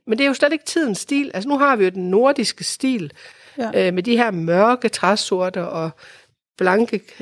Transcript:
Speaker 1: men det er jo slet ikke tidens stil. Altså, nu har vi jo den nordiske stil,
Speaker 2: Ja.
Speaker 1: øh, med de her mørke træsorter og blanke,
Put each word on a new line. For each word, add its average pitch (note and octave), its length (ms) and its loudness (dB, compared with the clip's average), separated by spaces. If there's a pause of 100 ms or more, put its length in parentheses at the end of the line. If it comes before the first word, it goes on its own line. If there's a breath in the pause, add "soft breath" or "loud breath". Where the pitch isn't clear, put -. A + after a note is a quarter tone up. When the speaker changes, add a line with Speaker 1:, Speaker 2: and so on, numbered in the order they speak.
Speaker 1:
men A3+ 120 -2
det C#4 60 2
er C#4 40 4
jo C4+ 60 0
slet D4 180 2
ikke D#4+ 120 -6
tidens C4+ 340 -2
stil. C#4+ 360 -4
Altså, G3+ 140 -6
nu C#4+ 100 0
har C#4 180 2
vi G3+ 80 2
jo F#3 60 2
den F#3 200 -6
nordiske A#3+ 540 2
stil, A3+ 480 -4 (460 loud breath)
Speaker 2:
Ja. G#3+ 300 0
Speaker 1:
øh, F3+ 60 0
med F3+ 80 -2
de A#3 140 2
her A#3 140 2
mørke F#3+ 580 2
træsorter F#3 760 -2
og E3 280 -6 (680 loud breath)
blanke, G3 420 0 (220)